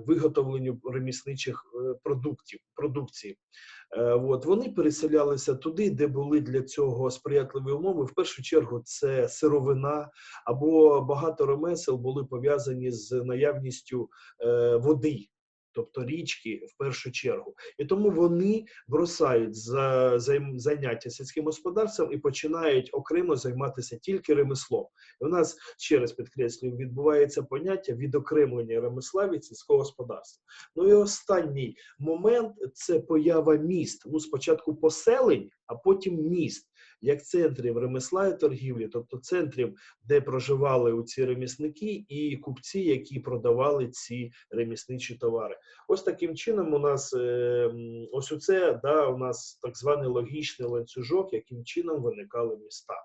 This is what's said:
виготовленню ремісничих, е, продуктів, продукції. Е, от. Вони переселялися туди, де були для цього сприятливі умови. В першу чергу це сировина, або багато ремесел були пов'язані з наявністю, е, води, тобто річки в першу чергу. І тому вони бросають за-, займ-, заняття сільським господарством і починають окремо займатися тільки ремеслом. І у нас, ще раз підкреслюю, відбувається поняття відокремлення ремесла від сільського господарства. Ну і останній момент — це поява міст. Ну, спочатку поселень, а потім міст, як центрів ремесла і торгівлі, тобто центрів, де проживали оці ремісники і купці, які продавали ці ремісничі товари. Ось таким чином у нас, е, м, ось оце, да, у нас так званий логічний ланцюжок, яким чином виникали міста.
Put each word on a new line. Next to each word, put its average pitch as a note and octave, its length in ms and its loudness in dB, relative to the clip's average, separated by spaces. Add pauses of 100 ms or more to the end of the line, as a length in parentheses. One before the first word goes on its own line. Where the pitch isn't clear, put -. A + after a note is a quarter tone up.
виготовленню C3+ 760 2
ремісничих, C3 800 -8 (120)
е, B2+ 280 -4
продуктів, C#3+ 560 -6 (160)
продукції. B2+ 600 -8 (540)
Е, A#2 120 -2
от. B2 420 2
Вони G#3+ 240 2
переселялися D3+ 840 2
туди, E3 340 -2
де C#3+ 180 0
були C#3+ 320 0
для B2+ 220 -2
цього C3 500 -2
сприятливі C3+ 600 -2
умови. D#3+ 340 0
В - 80 -8
першу D#3+ 300 -2
чергу B2 420 2
це C3 440 0
сировина, D3 800 2 (360)
або D3 560 8
багато C#3+ 440 0
ремесел D3 500 0
були C3 280 -4
пов'язані B2+ 680 -2
з A2 200 -10 (120)
наявністю, B2+ 880 -2 (360)
е, A#2+ 300 4
води, C3+ 500 2 (460)
тобто - 340 -8
річки C#3 640 -8
в - 80 -20
першу C3+ 340 -6
чергу. A2 440 -6 (220)
І C#3+ 80 -6
тому G3+ 240 2
вони F3 560 2 (220)
бросають C3 680 2
за-, B2+ 640 2
займ-, C#3 400 0
заняття C3 500 -2
сільським C#3 360 -8
господарством F3+ 640 -2
і C#3+ 60 -4
починають D3 760 0
окремо E3 420 0
займатися B2 640 -6
тільки F#3+ 320 0
ремеслом. C3+ 520 0 (360)
І C3 40 -2
у - 20 0
нас, E3+ 300 0 (200)
ще D3 220 2
раз A#2 120 0
підкреслюю, B2 640 -6
відбувається C#3+ 680 2
поняття E3 500 -4
відокремлення B2+ 880 0
ремесла C3 460 -4
від E3+ 180 -6
сільського - 340 2
господарства. - 640 -10 (320)
Ну F#3 140 4
і G#3 40 10
останній E3+ 800 2 (240)
момент — G3+ 540 0 (200)
це E3 260 0
поява D#3+ 560 4
міст. D#3+ 500 -2
Ну, D3+ 140 -4
спочатку D#3 560 0
поселень, A3 760 2 (180)
а A#2+ 80 -8
потім F#3+ 400 2
міст, D#3+ 500 -2 (360)
як C#3+ 240 0
центрів B2 520 0
ремесла B2+ 500 -2
і - 120 -2
торгівлі, B2+ 480 0
тобто - 300 -8
центрів, B2+ 580 -2 (280)
де C#3 180 4
проживали C3 720 2
оці A#2 320 -2
ремісники D3 800 -6
і C#3+ 300 -6
купці, - 420 -10
які C#3 400 -2
продавали B2 680 0
ці A#2+ 440 -10 (180)
ремісничі A#2 640 -6
товари. A2+ 400 -4 (320)
Ось F#3 160 0
таким E3+ 320 -2
чином F#3+ 380 -2
у C#3+ 60 2
нас, C#3 340 0
е, B2+ 40 -2
м, A#2+ 920 -2
ось C#3 200 -6
оце, D#3 520 2
да, D3 240 4
у B2+ 100 0
нас B2+ 440 -6
так A#2+ 160 -10
званий C#3+ 320 0
логічний B2 600 -4
ланцюжок, B2 640 -2
яким B2+ 300 -8
чином E3 380 -6
виникали A2 560 -4
міста. G#2+ 360 -16 (120)